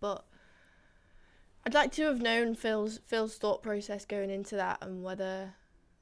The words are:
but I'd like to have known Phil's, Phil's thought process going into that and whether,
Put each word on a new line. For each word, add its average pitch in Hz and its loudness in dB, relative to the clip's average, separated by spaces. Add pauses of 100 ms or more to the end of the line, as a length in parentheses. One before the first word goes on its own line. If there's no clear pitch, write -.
but 202 -2 (1400)
I'd 233 2
like 277 6
to 311 2
have 277 2
known 233 4
Phil's, 220 0
Phil's 220 0
thought - 0
process 208 -4
going 196 -2
into 196 -4
that 185 0
and 185 -8
whether, 190 -6 (480)